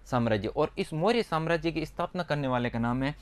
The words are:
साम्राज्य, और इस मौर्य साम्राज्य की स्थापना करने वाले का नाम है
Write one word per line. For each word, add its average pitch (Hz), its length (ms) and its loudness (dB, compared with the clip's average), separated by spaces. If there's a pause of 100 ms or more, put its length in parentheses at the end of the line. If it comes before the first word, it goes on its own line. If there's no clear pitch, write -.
साम्राज्य, 110 420 2
और 151 300 0
इस 190 160 -2
मौर्य 208 280 2
साम्राज्य 160 500 0
की 156 140 -2
स्थापना 175 360 -4
करने 147 260 0
वाले 120 220 0
का 117 80 -4
नाम 120 240 0
है 143 200 -2